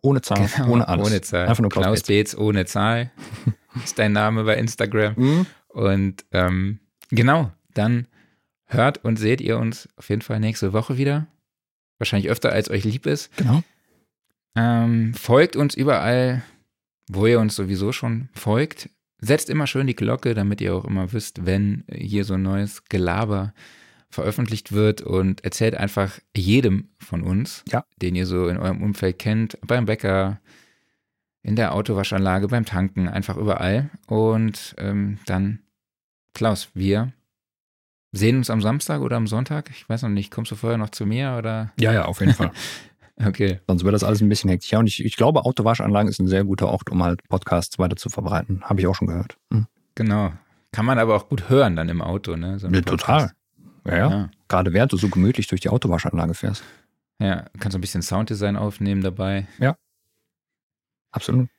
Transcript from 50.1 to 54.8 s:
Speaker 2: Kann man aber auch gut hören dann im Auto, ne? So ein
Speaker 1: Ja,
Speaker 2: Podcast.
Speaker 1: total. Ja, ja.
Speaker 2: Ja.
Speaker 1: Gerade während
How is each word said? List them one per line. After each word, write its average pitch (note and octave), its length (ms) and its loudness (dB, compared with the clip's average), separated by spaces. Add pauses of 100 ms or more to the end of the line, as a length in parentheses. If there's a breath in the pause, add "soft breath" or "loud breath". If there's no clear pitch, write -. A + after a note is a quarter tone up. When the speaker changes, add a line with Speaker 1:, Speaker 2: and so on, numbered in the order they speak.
Speaker 2:
Kann G#2+ 160 -4
man C3 100 2
aber A2+ 180 4
auch - 140 -2
gut G2 180 -4
hören A#2+ 280 6
dann D#2+ 140 -2
im E2+ 120 -4
Auto, F2 340 -4
ne? F2+ 220 -6
So G2 80 -10
ein F2+ 80 0
Speaker 1:
Ja, F#2 80 4
Speaker 2:
Podcast. F2+ 240 -2
Speaker 1:
total. C3+ 260 2 (540)
Ja, E2+ 120 0
ja. A#2 120 4
Speaker 2:
Ja. G2 220 -2 (160)
Speaker 1:
Gerade F#2 260 2
während A#2+ 200 4